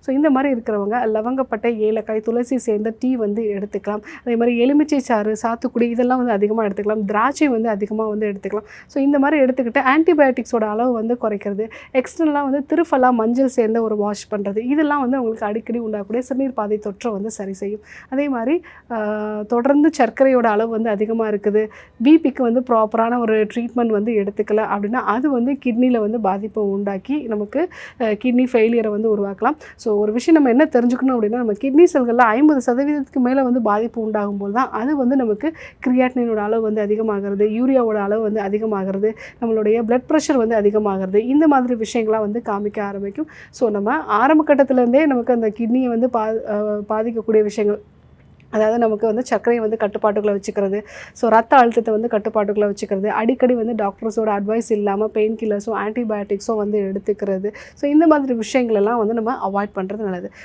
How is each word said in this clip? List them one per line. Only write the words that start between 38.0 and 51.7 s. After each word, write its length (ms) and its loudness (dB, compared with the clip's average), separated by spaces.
வந்து 180 -2
அதிகமாகிறது, 760 -2
நம்மளுடைய 480 0
பிளட் 200 2
பிரஷர் 280 2
வந்து 180 2
அதிகமாகிறது, 720 0
இந்த 200 4
மாதிரி 380 2
விஷயங்கள்லாம் 420 0
வந்து 180 -4
காமிக்க 360 -4
ஆரம்பிக்கும். 480 -6
So, 200 -2
நம்ம 220 0
ஆரம்ப 500 4
கட்டத்துல 240 4
இருந்தே 280 4
நமக்கு 260 2
அந்த 160 2
கிட்னியை 400 0
வந்து 240 0
பா-, 360 -2
ஆ, 140 -2
பாதிக்கக்கூடிய 540 0
விஷயங்கள், 380 0
அதாவது 280 2
நமக்கு 280 2
வந்து 180 0
சர்க்கரையை 440 0
வந்து 80 -4
கட்டுப்பாட்டுக்குள்ள 640 0
வச்சுக்கிறது, 420 -4
so, 180 -2
ரத்த 260 4
அழுத்தத்தை 380 4